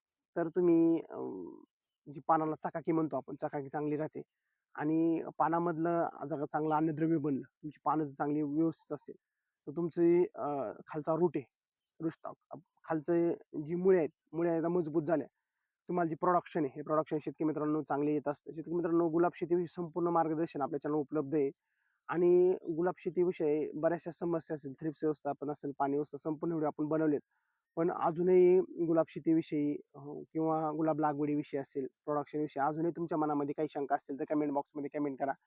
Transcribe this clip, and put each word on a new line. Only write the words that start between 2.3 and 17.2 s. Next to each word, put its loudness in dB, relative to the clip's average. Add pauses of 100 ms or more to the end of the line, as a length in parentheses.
चकाकी -6
म्हणतो 0
आपण, -8
चकाकी -6
चांगली -2
राहते -6 (520)
आणि 0 (160)
पानामधलं 0 (220)
जर -4
चांगलं -2
अन्नद्रव्य 2
बनलं, -2
तुमची -16
पानं 0
जर -10
चांगली 0
व्यवस्थित -2
असेल, -12 (520)
तर -10
तुमची, 4
अ, -4 (380)
खालचा -4
रूट 2
आहे, -6 (560)
रूट -4
स्टॉक, -14 (160)
अ, -14 (280)
खालचे 0 (320)
जी -6
मुळे 4
आहेत, 2 (240)
मुळे 0
एकदा 0
मजबूत 0
झाल्या, 0 (600)
तुम्हाला 0
जी -4
प्रोडक्शन 2
आहे, -2
हे -10
प्रोडक्शन, 0
शेतकरी -6